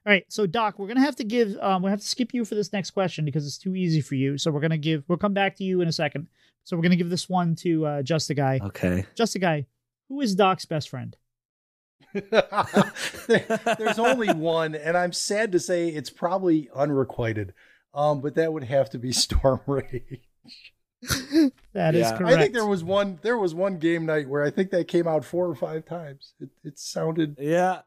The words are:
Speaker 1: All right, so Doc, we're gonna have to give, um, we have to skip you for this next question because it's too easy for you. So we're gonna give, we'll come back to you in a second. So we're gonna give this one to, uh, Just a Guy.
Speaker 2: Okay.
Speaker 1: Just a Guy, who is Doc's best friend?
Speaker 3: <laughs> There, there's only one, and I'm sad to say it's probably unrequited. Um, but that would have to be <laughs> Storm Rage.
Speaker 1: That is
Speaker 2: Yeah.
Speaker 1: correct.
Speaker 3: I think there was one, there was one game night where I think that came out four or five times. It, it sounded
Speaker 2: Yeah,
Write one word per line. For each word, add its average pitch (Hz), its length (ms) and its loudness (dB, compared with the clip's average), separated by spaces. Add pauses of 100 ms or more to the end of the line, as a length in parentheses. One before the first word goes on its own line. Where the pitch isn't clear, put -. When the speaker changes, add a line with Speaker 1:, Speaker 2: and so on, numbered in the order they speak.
Speaker 1:
All 208 60 4
right, 180 160 4
so 208 180 0
Doc, 214 320 -2
we're 196 80 -8
gonna 240 140 2
have 277 160 2
to 254 80 -6
give, 214 340 0
um, 190 240 0
we 196 80 0
have 208 100 -2
to - 60 -12
skip - 280 -4
you 240 100 -2
for 226 100 -6
this 208 180 -4
next 196 180 -4
question 175 340 -2
because 147 220 -4
it's 139 120 -10
too 185 160 -6
easy 170 260 2
for - 140 -4
you. 135 240 0
So 165 140 -2
we're 143 80 -4
gonna 160 180 0
give, 151 300 -2
we'll 175 100 0
come 202 160 0
back 196 220 0
to 196 80 -6
you 185 160 0
in 170 80 2
a 160 40 0
second. 151 360 -4 (340)
So - 140 -6
we're 165 60 0
gonna 175 120 4
give 170 160 0
this - 180 -4
one 175 280 0
to, 160 300 0
uh, 147 160 -2
Just 156 280 -2
a 147 40 -2
Guy. 135 280 2
Speaker 2:
Okay. 92 440 -2 (100)
Speaker 1:
Just 226 180 0
a 202 60 -4
Guy, 165 260 0 (420)
who 277 120 -8
is 214 160 2
Doc's 190 300 4
best 156 220 -4
friend? 120 280 -12 (1000)
Speaker 3:
<laughs> 202 160 -8 (960)
There, 220 340 2 (180)
there's 220 200 0
only 240 340 2
one, 160 420 0
and 156 220 -2
I'm 180 160 0
sad 208 400 -2
to 175 60 2
say 170 300 0
it's 151 220 -6
probably 175 640 0
unrequited. 120 800 0 (400)
Um, 147 260 0
but 139 160 -6
that 160 160 2
would 156 120 -6
have 135 260 2
to 131 80 -8
be 123 140 -4
<laughs> - 0 -
Storm - 540 2
Rage. 135 540 -4 (1500)
Speaker 1:
That 170 200 2
is - 60 4 (100)
Speaker 2:
Yeah. 113 60 -2
Speaker 1:
correct. 226 200 6
Speaker 3:
I 320 40 4
think - 140 4
there 226 120 0
was 190 160 0
one, 190 400 0
there 233 160 0
was 180 160 -2
one 165 240 -2
game 165 280 0
night 151 220 0
where 143 140 0
I 147 80 2
think 190 200 -2
that 170 180 0
came 170 180 2
out 156 180 2
four 175 220 -2
or 165 80 -2
five 160 300 -6
times. 156 560 -14
It, 139 80 -12 (160)
it 151 140 -14
sounded 160 600 -2
Speaker 2:
Yeah, 170 480 0